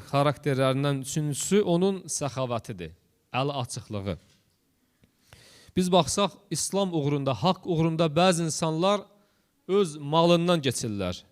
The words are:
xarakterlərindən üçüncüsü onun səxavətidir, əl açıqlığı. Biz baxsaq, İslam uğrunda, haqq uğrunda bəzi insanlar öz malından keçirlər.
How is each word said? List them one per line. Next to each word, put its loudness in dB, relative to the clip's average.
xarakterlərindən 0
üçüncüsü 0
onun 0
səxavətidir, -6
əl -2
açıqlığı. -8
Biz 0
baxsaq, 2
İslam -2
uğrunda, 0
haqq 0
uğrunda 0
bəzi 2
insanlar 0
öz 0
malından 4
keçirlər. -2